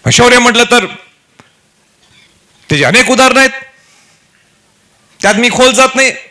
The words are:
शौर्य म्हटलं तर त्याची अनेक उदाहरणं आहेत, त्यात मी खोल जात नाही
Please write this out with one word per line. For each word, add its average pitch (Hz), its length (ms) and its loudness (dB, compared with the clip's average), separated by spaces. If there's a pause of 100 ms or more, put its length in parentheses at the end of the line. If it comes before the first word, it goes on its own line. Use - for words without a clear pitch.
(120)
शौर्य 247 280 2
म्हटलं 240 240 0
तर 233 220 0 (1800)
त्याची 143 140 -2
अनेक 233 260 0
उदाहरणं 262 300 2
आहेत, 262 100 2 (1700)
त्यात 202 140 0
मी 240 140 -2
खोल 254 220 0
जात 254 240 -2
नाही 262 160 0 (200)